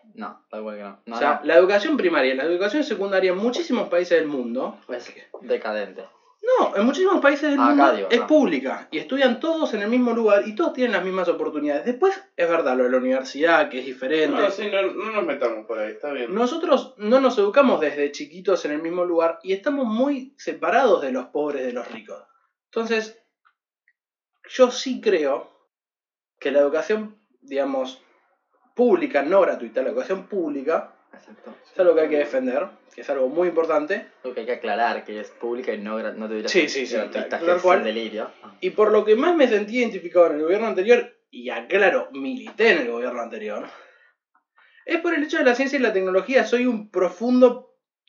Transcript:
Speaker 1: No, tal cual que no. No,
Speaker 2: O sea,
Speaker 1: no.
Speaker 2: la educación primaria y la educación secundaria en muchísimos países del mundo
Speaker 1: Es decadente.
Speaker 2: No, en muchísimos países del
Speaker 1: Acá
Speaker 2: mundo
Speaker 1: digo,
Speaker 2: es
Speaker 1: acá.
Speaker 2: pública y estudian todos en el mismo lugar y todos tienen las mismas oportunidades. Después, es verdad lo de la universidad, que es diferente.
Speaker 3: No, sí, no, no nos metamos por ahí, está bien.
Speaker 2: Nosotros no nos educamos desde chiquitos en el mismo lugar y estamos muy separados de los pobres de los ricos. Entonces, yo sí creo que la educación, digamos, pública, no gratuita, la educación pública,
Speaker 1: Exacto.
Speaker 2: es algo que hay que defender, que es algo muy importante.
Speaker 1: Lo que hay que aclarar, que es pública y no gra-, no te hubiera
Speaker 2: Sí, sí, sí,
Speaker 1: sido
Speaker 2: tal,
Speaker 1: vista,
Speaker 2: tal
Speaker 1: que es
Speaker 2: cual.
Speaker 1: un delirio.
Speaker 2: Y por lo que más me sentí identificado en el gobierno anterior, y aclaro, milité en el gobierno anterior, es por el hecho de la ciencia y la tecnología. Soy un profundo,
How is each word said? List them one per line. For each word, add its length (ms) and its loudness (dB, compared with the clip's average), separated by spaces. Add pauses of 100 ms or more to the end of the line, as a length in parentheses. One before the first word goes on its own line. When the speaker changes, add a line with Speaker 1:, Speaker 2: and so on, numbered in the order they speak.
(160)
Speaker 1:
No, 340 -14
tal 140 -10
cual 140 -10
que 60 -14
no. 220 -16
No, 100 -12
Speaker 2:
O 40 -6
sea, 220 2
Speaker 1:
no. 40 -10
Speaker 2:
la 120 6
educación 380 4
primaria 380 2
y 40 -2
la 80 -4
educación 380 0
secundaria 480 0
en 60 -2
muchísimos 520 -2
países 300 2
del 80 -2
mundo 520 -6 (100)
Speaker 1:
Es 240 -12 (280)
decadente. 640 -6 (560)
Speaker 2:
No, 160 0
en 100 2
muchísimos 360 2
países 300 2
del 80 0
Speaker 1:
Acá 100 4
Speaker 2:
mundo 260 6
Speaker 1:
digo, 160 -4
Speaker 2:
es 60 4
Speaker 1:
acá. 100 0
Speaker 2:
pública 640 2
y 60 -6
estudian 420 0
todos 360 -2
en 80 -4
el 60 -2
mismo 240 2
lugar 340 4
y 80 -10
todos 180 -2
tienen 200 0
las 120 -2
mismas 240 -2
oportunidades. 560 -2
Después, 340 0 (160)
es 140 0
verdad 260 0
lo 100 2
de 40 2
la 80 2
universidad, 720 2
que 100 -8
es 60 -10
diferente. 560 0
Speaker 3:
No, 80 2
sí, 220 -6
no, 100 0
no 300 -4
nos 140 -2
metamos 420 -4
por 120 -6
ahí, 120 -6
está 200 -10
bien. 220 -6
Speaker 2:
Nosotros 640 0
no 240 2
nos 160 0
educamos 420 2
desde 320 -2
chiquitos 540 -4
en 60 -4
el 100 -6
mismo 240 -4
lugar 380 0
y 100 -4
estamos 320 -2
muy 520 -2
separados 680 2
de 80 -4
los 160 -6
pobres 380 -4
de 80 -6
los 180 -10
ricos. 300 -18 (440)
Entonces, 580 -6 (1300)
yo 220 4
sí 280 -6
creo 500 0 (920)
que 120 -4
la 80 4
educación, 580 0 (220)
digamos, 600 -4 (760)
pública, 460 4
no 200 4
gratuita, 400 0
la 80 -2
educación 380 -4
pública, 680 -4 (180)
Speaker 1:
Exacto. 400 -20 (180)
Speaker 2:
es 80 -12
algo 160 6
que 60 6
hay 80 2
que 80 2
defender, 500 -2 (260)
que 80 -18
es 100 -12
algo 180 0
muy 200 2
importante. 580 0 (160)
Speaker 1:
Lo 100 -8
que 80 -8
hay 60 -10
que 60 -2
aclarar, 520 -2
que 140 -10
es 100 -12
pública 440 -6
y 40 -6
no 220 -6
gra-, 160 -6
no 120 -8
te 60 -8
hubiera 160 -6
Speaker 2:
Sí, 120 4
sí, 200 -2
sí, 60 -6
Speaker 1:
sido 160 -4
Speaker 2:
tal, 180 -6
Speaker 1:
vista, 160 -6
Speaker 2:
tal 80 -4
Speaker 1:
que 100 4
es 60 -4
Speaker 2:
cual. 180 4
Speaker 1:
un 60 -4
delirio. 460 -6 (300)
Speaker 2:
Y 100 -4
por 200 2
lo 140 4
que 100 6
más 200 2
me 120 6
sentí 300 0
identificado 500 2
en 100 0
el 40 -4
gobierno 260 0
anterior, 460 2 (160)
y 220 -12
aclaro, 640 0
milité 580 -2
en 80 2
el 120 -4
gobierno 300 -6
anterior, 460 -10 (1160)
es 160 -2
por 120 -2
el 100 -2
hecho 140 -4
de 80 2
la 100 4
ciencia 240 -2
y 20 0
la 120 0
tecnología. 520 2
Soy 200 -2
un 260 -4
profundo, 840 2 (340)